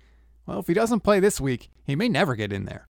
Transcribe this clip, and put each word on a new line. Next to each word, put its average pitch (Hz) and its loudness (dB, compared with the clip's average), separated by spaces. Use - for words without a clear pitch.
Well, 170 -8
if 190 -8
he 170 0
doesn't 220 2
play 202 4
this 196 2
week, 131 -4
he 139 -4
may 147 0
never 131 2
get 104 -4
in 98 -4
there. - -14